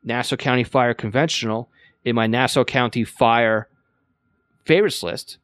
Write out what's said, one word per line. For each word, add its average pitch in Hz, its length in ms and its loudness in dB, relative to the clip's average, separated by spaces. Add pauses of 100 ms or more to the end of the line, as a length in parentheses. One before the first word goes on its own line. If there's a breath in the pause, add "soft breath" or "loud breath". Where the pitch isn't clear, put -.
Nassau 123 340 -4
County 127 260 0
Fire 120 300 0
Conventional, 117 760 -4 (340 soft breath)
in 120 120 0
my 113 120 2
Nassau 123 360 2
County 123 400 0
Fire 113 640 2 (960)
favorites 190 400 2
list - 400 -8